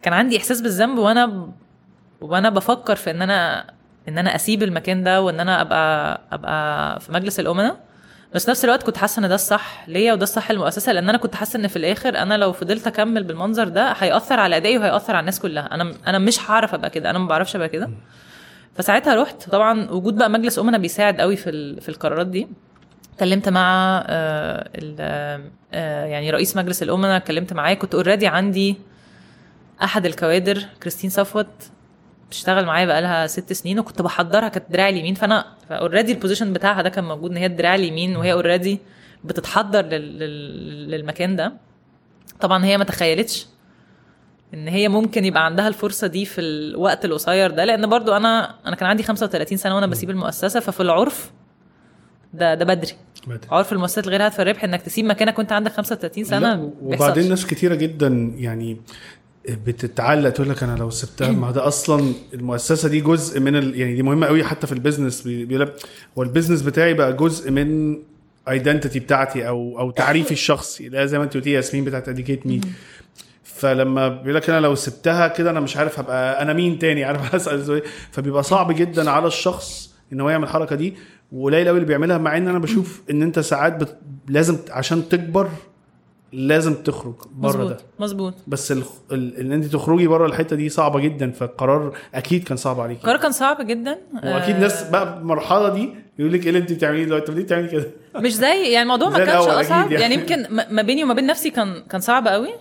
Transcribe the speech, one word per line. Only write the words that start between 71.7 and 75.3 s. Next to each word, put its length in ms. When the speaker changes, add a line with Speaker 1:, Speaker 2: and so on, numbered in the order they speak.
Speaker 2:
بتاعت 240
educate 340
me. 40
Speaker 1:
مم. 140
Speaker 2:
فلما 640
بيقول 280
لك: 140
"أنا 100
لو 160
سبتها 520
كده 220